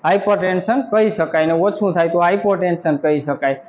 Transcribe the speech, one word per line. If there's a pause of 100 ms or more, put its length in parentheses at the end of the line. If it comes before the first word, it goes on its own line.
હાઇપરટેન્શન
કહી
શકાય
ને
ઓછું
થાય
તો
હાઇપોટેન્શન
કહી
શકાય. (140)